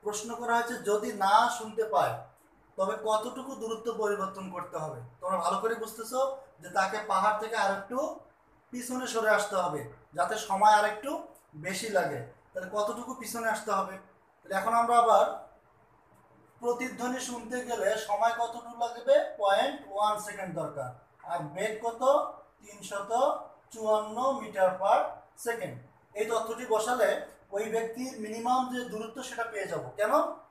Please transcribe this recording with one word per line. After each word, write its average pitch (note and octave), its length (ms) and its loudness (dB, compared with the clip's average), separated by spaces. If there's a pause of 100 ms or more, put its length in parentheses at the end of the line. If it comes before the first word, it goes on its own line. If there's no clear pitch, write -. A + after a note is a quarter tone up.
প্রশ্ন G#3+ 260 -6 (100)
করা A#3+ 180 2
হয়েছে A#3 180 0 (140)
যদি G#3 200 2 (140)
না G3 100 6 (240)
শুনতে A3 260 -4 (100)
পায় D#3+ 200 4 (640)
তবে F#3+ 160 0 (140)
কতটুকু B3 440 -2 (100)
দূরত্ব A3+ 260 -6 (140)
পরিবর্তন F#3+ 440 -2 (100)
করতে E3+ 280 -8
হবে। D3 160 -8 (200)
তোমরা F#3 260 -2
ভালো F#3 180 2
করে A3+ 200 0
বুঝতেছো A3+ 360 -6 (420)
যে F3+ 160 -16
তাকে G3 200 0 (140)
পাহাড় G#3 300 2
থেকে A3+ 140 -4 (100)
আরেকটু G3 320 -2 (760)
পিছনে B3 420 -6
সরে A3 240 2
আসতে G3+ 260 -2
হবে D3+ 180 -2 (360)
যাতে F3+ 180 0 (140)
সময় G#3 300 8
আরেকটু G#3+ 320 0 (540)
বেশি F#3+ 220 -4 (100)
লাগে। D3 240 0 (300)
তাহলে F#3 240 -8
কতটুকু A3+ 360 -2 (100)
পিছনে A3+ 340 -4
আসতে A3 220 -4
হবে? F#3+ 180 -4 (420)
তাহলে F#3+ 220 -6
এখন A3 220 0
আমরা A#3 220 4
আবার A3 220 8 (1400)
প্রতিধ্বনি A#3+ 580 -2 (100)
শুনতে A#3+ 280 -8 (120)
গেলে A3 180 0 (200)
সময় G#3 340 2
কতটুকু A#3 420 -6
লাগবে? A#3+ 320 2 (260)
পয়েন্ট G#3+ 380 4 (140)
ওয়ান G#3 220 2 (120)
second G3 240 -8 (100)
দরকার। D3 280 -6 (420)
আর E3+ 80 -2 (160)
বেগ G#3+ 180 -2 (120)
কত? A#3 160 -4 (600)
তিনশত G3+ 500 -8 (600)
চুয়ান্ন G#3+ 460 0 (220)
meter F#3+ 300 2 (120)
per G#3+ 180 6 (460)
second। F#3 300 -4 (440)
এই A3 120 0
তথ্যটি A3+ 420 -2
বসালে A3+ 360 4 (460)
ওই G#3+ 180 0
ব্যক্তির A3+ 400 -4 (100)
মিনিমাম A#3 380 0 (120)
যে B3 60 -4 (120)
দূরত্ব A3 260 -10 (120)
সেটা A#3 220 -4
পেয়ে F#3+ 200 -6
যাব। D#3+ 120 -4 (160)
কেন? G#3+ 140 4 (380)